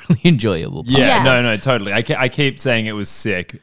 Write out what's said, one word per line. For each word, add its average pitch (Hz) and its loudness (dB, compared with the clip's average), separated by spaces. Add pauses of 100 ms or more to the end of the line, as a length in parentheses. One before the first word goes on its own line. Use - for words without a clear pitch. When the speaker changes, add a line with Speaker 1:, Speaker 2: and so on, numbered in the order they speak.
Speaker 1:
<laughs> - -2
only 175 2
enjoyable 104 0
part. 123 0
Speaker 2:
Yeah, - 4
Speaker 3:
Yeah. - 4
Speaker 2:
no, 127 4
no, 117 0
totally. 101 -2
I 117 0
ke-, - -4
I 123 -2
keep 139 -2
saying 113 0
it 110 -6
was 104 -6
sick. 92 -6